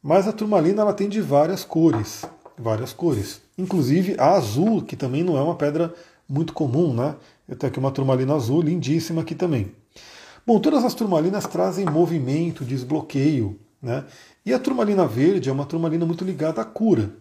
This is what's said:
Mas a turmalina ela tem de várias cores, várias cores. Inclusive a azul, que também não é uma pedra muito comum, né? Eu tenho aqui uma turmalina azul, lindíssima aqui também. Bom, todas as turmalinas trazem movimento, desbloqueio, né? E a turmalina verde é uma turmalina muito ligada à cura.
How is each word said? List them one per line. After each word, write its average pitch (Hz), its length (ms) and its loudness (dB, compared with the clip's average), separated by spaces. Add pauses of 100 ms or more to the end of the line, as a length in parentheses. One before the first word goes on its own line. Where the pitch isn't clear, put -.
Mas 185 260 4
a 214 60 -2
turmalina 208 480 2
ela 208 120 2
tem 202 140 -2
de 208 140 -2
várias 151 420 2
cores, 143 640 2 (320)
várias 113 340 -4
cores. 127 500 -4 (160)
Inclusive 180 640 0
a 139 120 6
azul, 165 500 2
que - 140 -10
também 135 280 -4
não 175 140 0
é 131 40 0
uma 160 140 0
pedra 156 380 -2 (340)
muito 151 260 -2
comum, 147 400 0
né? 135 220 -2 (320)
Eu - 80 -10
tenho - 160 -2
aqui 135 80 -6
uma 135 120 0
turmalina 135 440 0
azul, 135 260 0
lindíssima 160 600 -2
aqui 160 140 -8
também. 143 360 -2 (760)
Bom, 226 140 4
todas 285 240 2
as 247 100 0
turmalinas 185 520 0
trazem 185 400 -2
movimento, 160 800 0
desbloqueio, 131 920 -2 (240)
né? 131 220 -6 (420)
E 233 80 0
a 254 60 2
turmalina 208 480 2
verde 135 420 2
é 131 40 0
uma 143 120 -4
turmalina 165 400 -2
muito 170 200 -4
ligada 160 340 -4
à 220 60 -4
cura. 175 560 0